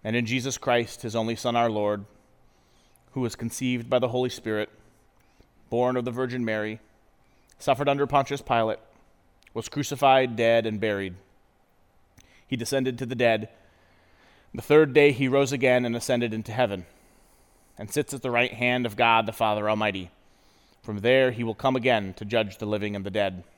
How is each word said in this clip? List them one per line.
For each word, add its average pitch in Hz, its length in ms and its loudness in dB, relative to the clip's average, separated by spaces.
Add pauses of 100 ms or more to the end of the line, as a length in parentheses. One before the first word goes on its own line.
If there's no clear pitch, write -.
and 110 100 -4
in 117 120 0
Jesus 127 320 -4
Christ, 120 420 0
his 113 160 -6
only 113 200 -2
Son, 120 200 -2
our 117 140 2
Lord, 104 340 -2 (1080)
who 131 100 -4
was 117 120 -4
conceived 123 540 -6
by 127 100 2
the 123 100 0
Holy 123 200 -2
Spirit, 107 400 -4 (1000)
born 123 260 0
of 123 80 -2
the 123 60 -4
Virgin 123 340 -4
Mary, 107 360 -4 (800)
suffered 139 300 0
under 143 180 2
Pontius 139 360 0
Pilate, 113 360 0 (760)
was - 160 -8
crucified, 135 680 2
dead, 117 300 4
and 107 120 -4
buried. 98 360 -2 (1300)
He - 80 -6
descended 127 440 -2
to 131 80 -8
the 123 80 -6
dead. 113 340 2 (1040)
The - 80 -10
third 151 320 6
day 147 200 8
he 131 160 0
rose 135 220 4
again 123 360 2
and 117 100 -2
ascended 120 380 -2
into 110 180 -8
heaven, 101 320 -2 (960)
and 101 120 -14
sits 147 220 -4
at 135 80 -8
the 127 100 -4
right 120 220 0
hand 123 320 0
of 104 120 -6
God 113 280 4
the 110 80 -6
Father 107 380 0
Almighty. 101 400 -2 (720)
From 104 160 -8
there 127 320 4
he 120 120 -6
will 113 120 -4
come 131 200 -2
again 113 400 0
to 110 120 -14
judge 107 320 -2
the 107 80 -8
living 104 280 -4
and 101 120 -8
the 101 40 -8
dead. 95 340 -4 (140)